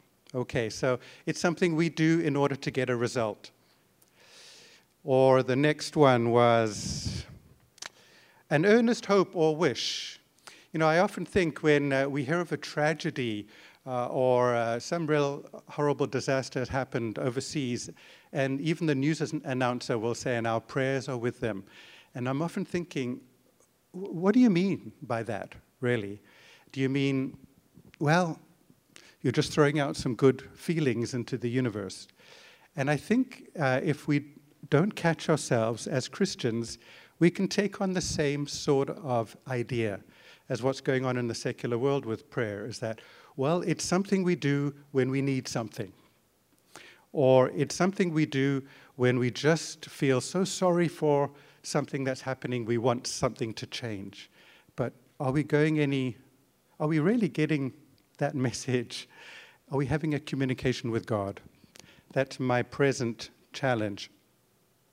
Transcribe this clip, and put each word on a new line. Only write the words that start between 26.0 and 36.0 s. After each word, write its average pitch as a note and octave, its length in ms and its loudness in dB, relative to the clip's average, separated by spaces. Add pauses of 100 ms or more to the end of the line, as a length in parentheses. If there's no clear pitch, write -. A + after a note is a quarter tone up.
Do C3+ 80 -8
you C3+ 80 2
mean, C3+ 500 0 (600)
well, D#3+ 400 2 (840)
you're C3 100 2
just C#3+ 180 0
throwing D3 280 2
out D3 180 -2
some C3 180 -4
good C3 280 4 (120)
feelings B2+ 600 -2
into A#2+ 240 -6
the B2 100 -4
universe?" G#2+ 580 -4 (720)
And C#3+ 140 -2
I D3+ 60 2
think, - 520 -2 (100)
uh, C3 240 2
if D3 240 -2
we D3 280 -2 (340)
don't E3+ 260 2
catch - 360 -2
ourselves A#2+ 560 0
as C3 200 -2